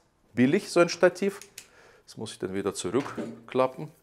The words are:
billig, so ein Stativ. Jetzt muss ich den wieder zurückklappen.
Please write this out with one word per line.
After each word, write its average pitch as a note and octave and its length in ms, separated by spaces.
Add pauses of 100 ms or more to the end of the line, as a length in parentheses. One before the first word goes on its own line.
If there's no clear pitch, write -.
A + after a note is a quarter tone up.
(320)
billig, C#3 380
so F3 100
ein E3+ 80
Stativ. F#3 520 (680)
Jetzt - 100
muss A2 160
ich - 60
den F#2 160
wieder G2 180
zurückklappen. - 1160 (120)